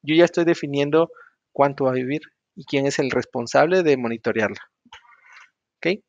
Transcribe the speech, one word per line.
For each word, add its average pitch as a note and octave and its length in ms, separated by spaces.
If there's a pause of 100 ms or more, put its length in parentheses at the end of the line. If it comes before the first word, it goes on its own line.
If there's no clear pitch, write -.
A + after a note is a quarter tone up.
yo D#3 120
ya E3+ 100
estoy E3+ 200
definiendo D3+ 680 (420)
cuánto C#3+ 320
va C3 80
a - 20
vivir C3 260 (340)
y C#3+ 100
quién C#3 220
es C#3 120
el C3+ 120
responsable C#3 720
de D3 140
monitorearla. A2+ 720 (1040)
¿Ok? F#3 320